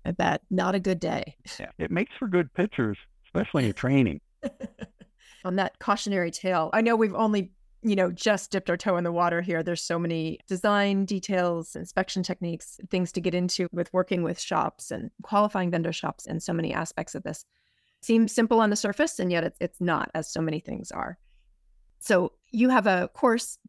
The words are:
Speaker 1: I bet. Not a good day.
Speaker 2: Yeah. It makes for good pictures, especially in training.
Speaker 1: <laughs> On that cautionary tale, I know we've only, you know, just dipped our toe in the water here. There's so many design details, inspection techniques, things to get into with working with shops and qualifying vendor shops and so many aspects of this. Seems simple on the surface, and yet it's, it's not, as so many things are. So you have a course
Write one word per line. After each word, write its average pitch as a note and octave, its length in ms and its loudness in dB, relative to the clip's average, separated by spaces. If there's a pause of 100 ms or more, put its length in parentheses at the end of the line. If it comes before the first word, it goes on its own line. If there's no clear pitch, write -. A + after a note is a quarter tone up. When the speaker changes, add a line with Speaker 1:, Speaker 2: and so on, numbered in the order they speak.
Speaker 1:
I - 40 0
bet. E3+ 400 2
Not F#3 240 2
a G3 60 0
good F#3 200 0
day. - 340 -4 (240)
Speaker 2:
Yeah. - 200 -12
It - 120 -4
makes F3+ 280 -2
for A#3+ 100 -4
good F3 240 0
pictures, B2 460 0 (260)
especially - 400 0
in G#2 80 2
training. B2 480 2 (220)
Speaker 1:
<laughs> - 1040 -14
On F#3 100 0
that F#3+ 220 -2
cautionary G3 520 0
tale, F3 440 0
I A3 80 6
know A#3 140 4
we've A3 180 2
only, G#3 380 2 (300)
you G#3 140 2
know, F#3 140 4
just G3 400 0
dipped F#3+ 180 -2
our F3+ 80 2
toe F3+ 220 0
in F3 60 -2
the E3+ 80 -2
water E3+ 280 2
here. E3+ 220 -2
There's E3+ 200 -4
so E3+ 160 -2
many E3 480 -2
design G3+ 600 2
details, F3+ 680 -2
inspection F#3 480 -2
techniques, - 560 -6 (120)
things F3+ 220 -2
to F3 100 -4
get F3 120 0
into F3+ 380 0
with F3 220 -4
working F#3 280 2
with E3+ 160 -2
shops - 520 -4
and A3 200 -8 (120)
qualifying G3+ 480 0
vendor E3 220 0
shops - 340 -8
and - 160 -6
so F3 100 -4
many E3 220 -2
aspects D#3+ 400 -6
of - 80 -8
this. - 240 -10 (560)
Seems A3+ 300 4
simple A3+ 280 4
on G#3+ 80 6
the G3+ 80 2
surface, A3 420 0
and F3+ 140 0
yet E3+ 120 0
it's, - 140 -6
it's - 220 -6
not, F3 340 0
as D#3+ 160 -6
so E3 120 -4
many D#3 180 -2
things - 320 -10
are. - 240 -8 (840)
So - 340 2 (180)
you B3 180 4
have A#3 180 4
a F#3 280 4
course A#3+ 420 0 (120)